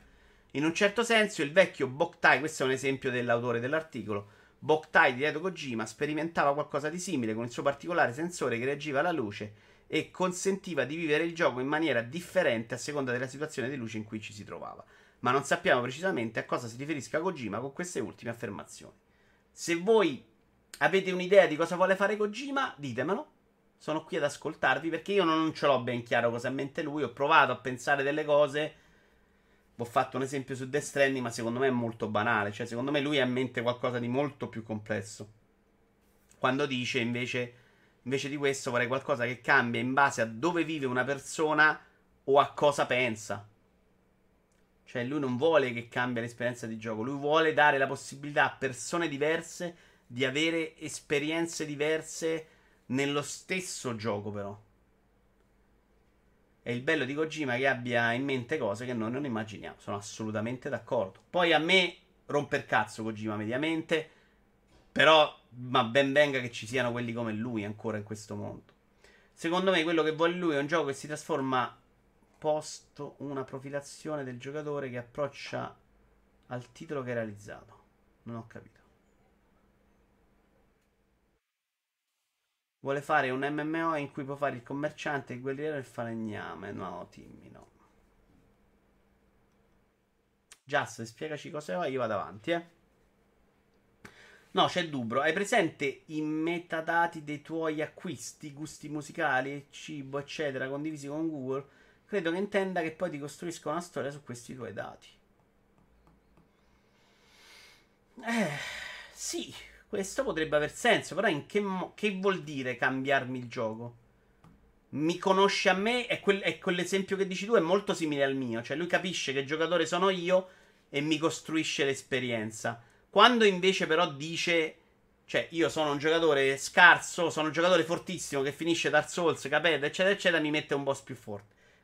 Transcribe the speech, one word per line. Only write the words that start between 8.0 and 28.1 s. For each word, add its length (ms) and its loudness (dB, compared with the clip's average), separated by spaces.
sensore 440 -2
che 80 -2
reagiva 360 -2
alla 100 2
luce 640 -6
e 220 -2
consentiva 720 -2
di 140 -4
vivere 260 2
il 100 -2
gioco 280 0
in 60 -2
maniera 340 2
differente 720 -2
a 40 -6
seconda 360 -4
della 140 -4
situazione 420 -6
di 80 -6
luce 180 -8
in 80 -6
cui 160 -8
ci 140 -14
si 100 -14
trovava. 400 -12
Ma 120 0
non 140 2
sappiamo 340 2
precisamente 600 -2
a 60 -6
cosa 220 -4
si 80 -12
riferisca 460 -4
Kojima 400 -4
con 100 -8
queste 300 -6
ultime 300 -8
affermazioni. 600 -12
Se 260 -2
voi 500 4
avete 320 4
un'idea 340 8
di 100 0
cosa 220 0
vuole 180 4
fare 220 0
Kojima, 580 -4
ditemelo. 560 -4
Sono 260 -4
qui 140 -6
ad 60 0
ascoltarvi 640 0
perché 240 -4
io 100 4
non 300 2
ce 140 0
l'ho 120 6
ben 240 -2
chiaro 280 2
cosa 160 -4
ha 20 0
in 80 -4
mente 240 -6
lui. 220 -2
Ho 100 -4
provato 400 6
a 40 -2
pensare 460 0
delle 220 0